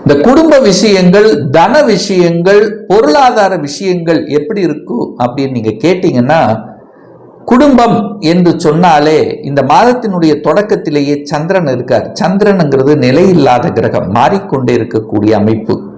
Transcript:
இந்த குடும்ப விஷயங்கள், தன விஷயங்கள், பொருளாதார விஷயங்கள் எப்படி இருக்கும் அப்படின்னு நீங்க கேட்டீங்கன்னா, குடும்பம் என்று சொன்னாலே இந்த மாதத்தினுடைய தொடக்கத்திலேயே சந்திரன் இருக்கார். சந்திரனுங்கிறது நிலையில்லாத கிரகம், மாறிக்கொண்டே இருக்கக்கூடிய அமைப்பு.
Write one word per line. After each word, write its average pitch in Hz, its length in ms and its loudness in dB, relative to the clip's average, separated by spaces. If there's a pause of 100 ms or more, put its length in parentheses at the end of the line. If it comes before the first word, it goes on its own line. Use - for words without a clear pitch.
இந்த 143 120 4 (120)
குடும்ப 311 260 4 (160)
விஷயங்கள், 196 580 2 (300)
தன 220 240 2 (100)
விஷயங்கள், 180 680 0 (280)
பொருளாதார 226 600 2 (160)
விஷயங்கள் 170 540 -2 (160)
எப்படி 202 300 -4
இருக்கும் 151 380 -6 (180)
அப்படின்னு 131 340 -4
நீங்க 107 160 -4 (100)
கேட்டீங்கன்னா, 156 580 0 (1080)
குடும்பம் 240 460 4 (340)
என்று 175 220 2 (120)
சொன்னாலே 156 540 2 (300)
இந்த 139 120 -2 (120)
மாதத்தினுடைய 185 640 2 (120)
தொடக்கத்திலேயே 147 720 -2 (160)
சந்திரன் 165 420 -2
இருக்கார். 120 340 -4 (120)
சந்திரனுங்கிறது 170 760 0 (100)
நிலையில்லாத 139 720 2
கிரகம், 110 400 -2
மாறிக்கொண்டே 131 600 -2
இருக்கக்கூடிய 107 600 -2
அமைப்பு. 110 340 -2 (220)